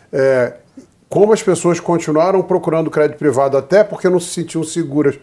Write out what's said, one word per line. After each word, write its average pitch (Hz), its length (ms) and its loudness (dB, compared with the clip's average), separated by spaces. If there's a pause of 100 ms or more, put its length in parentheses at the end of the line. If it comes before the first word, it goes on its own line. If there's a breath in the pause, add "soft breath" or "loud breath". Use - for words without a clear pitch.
(120)
é, 131 420 0 (540)
como 202 240 4
as 208 120 2
pessoas 170 360 0
continuaram 170 600 0
procurando 165 480 -2
crédito 151 300 0
privado, 139 360 2
até 180 280 2
porque - 260 -2
não 180 100 2
se 175 140 -8
sentiam 165 300 -6
seguras 147 600 -2